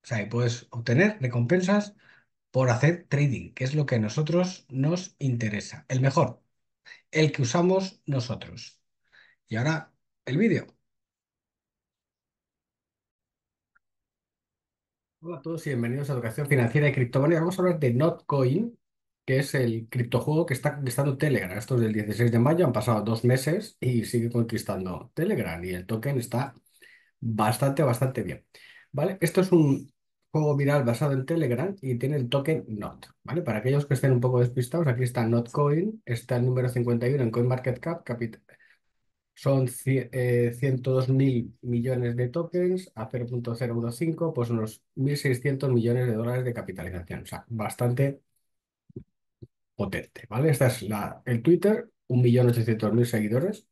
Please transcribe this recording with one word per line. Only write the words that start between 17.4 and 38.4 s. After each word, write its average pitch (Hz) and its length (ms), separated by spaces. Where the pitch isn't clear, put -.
Vamos 185 180
a - 40
hablar 175 160
de 131 140
Notcoin, 147 840
que 131 140
es 143 160
el 113 340
criptojuego 131 560
que - 80
está 143 220
conquistando 139 420
Telegram. 104 400
Esto 123 180
es 120 60
del 110 100
dieciséis 107 400
de 117 80
mayo, 165 260
han 135 60
pasado 110 300
dos 113 240
meses 131 540
y 120 260
sigue 117 260
conquistando 101 840
Telegram. 117 520
Y 92 60
el 90 140
token 127 320
está 120 360
bastante, 113 640
bastante 123 400
bien. - 220
¿Vale? 180 280
Esto 170 220
es 185 100
un 147 400
juego 151 240
viral 139 280
basado 120 300
en 135 120
Telegram 156 560
y 127 160
tiene 135 200
el 120 120
token 139 380
Not, - 400
¿vale? 147 180
Para 107 180
aquellos 135 260
que 135 100
estén 135 180
un 120 80
poco 127 180
despistados, 123 480
aquí 127 160
está 120 220
Notcoin, 147 800
está 120 320
el 120 80
número 127 240
cincuenta 120 380
y 135 60
uno 135 100
en 113 80
CoinMarketCap, 123 760
capit-, 117 340